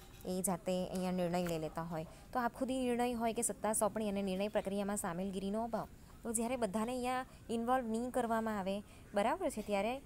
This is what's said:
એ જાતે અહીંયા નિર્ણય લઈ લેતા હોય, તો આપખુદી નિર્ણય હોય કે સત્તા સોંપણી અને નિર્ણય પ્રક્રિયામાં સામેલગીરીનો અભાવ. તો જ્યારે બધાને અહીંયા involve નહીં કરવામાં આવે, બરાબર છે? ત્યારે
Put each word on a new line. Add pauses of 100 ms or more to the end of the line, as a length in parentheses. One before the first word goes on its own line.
(260)
એ
જાતે
અહીંયા
નિર્ણય
લઈ
લેતા
હોય, (280)
તો
આપખુદી
નિર્ણય
હોય
કે
સત્તા
સોંપણી
અને
નિર્ણય
પ્રક્રિયામાં
સામેલગીરીનો
અભાવ. (360)
તો
જ્યારે
બધાને
અહીંયા (240)
involve
નહીં
કરવામાં
આવે, (300)
બરાબર
છે?
ત્યારે